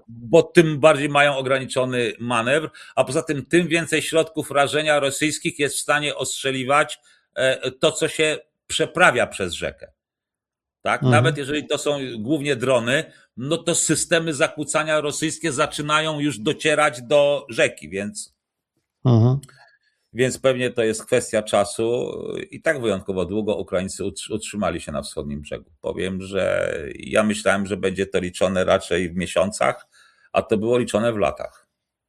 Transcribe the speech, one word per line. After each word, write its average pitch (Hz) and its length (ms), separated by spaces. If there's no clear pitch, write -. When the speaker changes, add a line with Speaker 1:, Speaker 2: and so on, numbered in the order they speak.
Speaker 1:
Bo 117 340
tym 156 380
bardziej 147 280
mają 143 280
ograniczony 127 840
manewr, 123 520
a 131 80
poza 135 180
tym 147 240
tym 170 220
więcej 156 340
środków 160 480
rażenia 143 500
rosyjskich 147 580
jest 139 180
w - 40
stanie 147 340
ostrzeliwać, 135 840
e, 131 360
to, 151 220
co 160 160
się 156 300
przeprawia 151 600
przez 90 260
rzekę. - 400
Tak? 110 200
Speaker 2:
Mhm. 131 80
Speaker 1:
Nawet 151 280
jeżeli 143 280
to 143 120
są 147 200
głównie 139 380
drony, 123 480
no 143 200
to 165 180
systemy 165 600
zakłócania 151 640
rosyjskie 151 520
zaczynają 151 680
już 143 180
docierać 147 640
do 143 460
rzeki, 120 400
więc 101 520
Speaker 2:
Mhm. 123 340
Speaker 1:
więc 123 260
pewnie 127 320
to 120 120
jest 110 220
kwestia 120 380
czasu. 113 680
I - 120
tak 156 180
wyjątkowo 95 440
długo 101 320
Ukraińcy 92 480
utr-, - 280
utrzymali 95 480
się 76 120
na 71 100
wschodnim 71 380
brzegu. - 300
Powiem, 90 420
że 92 520
ja - 280
myślałem, 101 440
że 98 100
będzie 95 300
to 92 140
liczone 92 440
raczej 90 460
w 87 60
miesiącach, 92 680
a - 100
to 110 160
było 117 200
liczone 117 340
w 104 40
latach, - 520